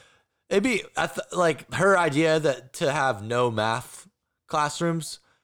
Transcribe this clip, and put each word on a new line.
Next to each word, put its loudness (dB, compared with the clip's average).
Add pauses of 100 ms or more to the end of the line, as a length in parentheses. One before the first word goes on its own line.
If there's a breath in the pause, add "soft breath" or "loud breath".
(500 soft breath)
it'd 2
be, 0 (120)
I 0
th-, -10
like, 0
her 4
idea 2
that -2
to -2
have -2
no 0
math -4 (400)
classrooms, -2 (240)